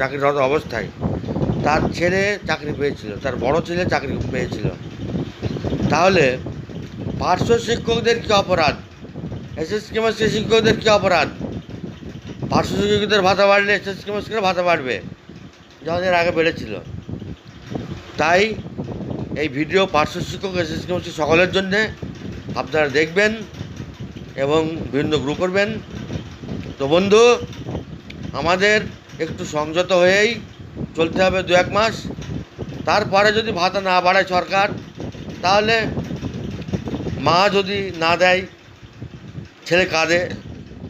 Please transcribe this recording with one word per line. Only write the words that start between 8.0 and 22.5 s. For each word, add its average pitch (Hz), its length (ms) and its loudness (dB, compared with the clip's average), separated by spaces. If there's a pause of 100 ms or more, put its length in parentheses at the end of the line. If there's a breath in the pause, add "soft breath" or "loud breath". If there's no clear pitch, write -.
কী 202 80 -2 (120)
অপরাধ, 165 320 2 (840)
এসএস 202 320 -4
কেমিস্ট্রি 220 420 2
শিক্ষকদের 220 460 4
কী 202 80 2 (100)
অপরাধ? 180 300 4 (1200)
পার্শ্ব 151 300 0
শিক্ষকদের 208 460 2
ভাতা 196 240 4
বাড়লে 202 240 4
এসএস 190 300 -4
কেমিস্ট্রির 202 420 -2
ভাতা 180 220 2
বাড়বে, 135 260 2 (880)
যেমন 165 260 -2
এর 180 120 4
আগে 170 160 2
বেড়েছিল। 160 360 0 (1500)
তাই 170 220 4 (1000)
এই 156 60 -2 (100)
ভিডিও 156 260 2 (120)
পার্শ্ব 151 240 2 (100)
শিক্ষক, 180 240 -6 (100)
এসএস 160 240 -6
কেমিস্ট্রি 170 340 -4
সকলের 165 340 4
জন্যে, 190 240 2 (840)